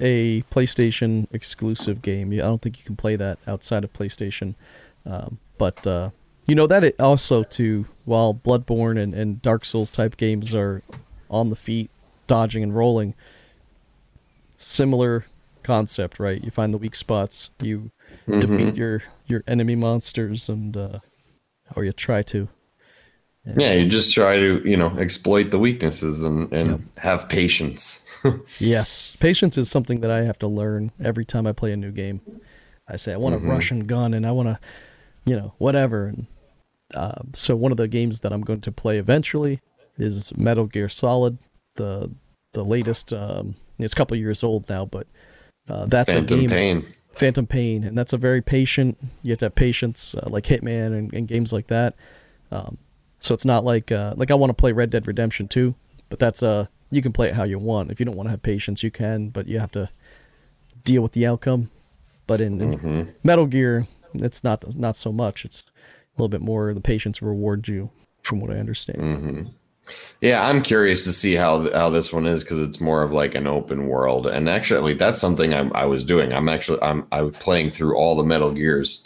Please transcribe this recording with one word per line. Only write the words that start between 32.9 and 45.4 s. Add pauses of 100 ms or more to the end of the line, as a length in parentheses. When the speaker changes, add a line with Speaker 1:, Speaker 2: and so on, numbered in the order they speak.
Speaker 1:
say,
"I
wanna
Speaker 2:
Mm-hmm.
Speaker 1:
rush
and
gun,
and
I
wanna, (640)
you
know,
whatever."
And, (720)
uh, (120)
so
one
of
the
games
that
I'm
going
to
play
eventually (360)
is
Metal
Gear
Solid, (380)
the, (420)
the
latest.
Um, (220)
it's
a
couple
years
old
now,
but, (640)